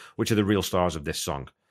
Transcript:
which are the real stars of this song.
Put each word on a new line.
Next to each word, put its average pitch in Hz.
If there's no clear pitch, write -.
which 113
are 113
the 104
real 98
stars 90
of 73
this 76
song. 69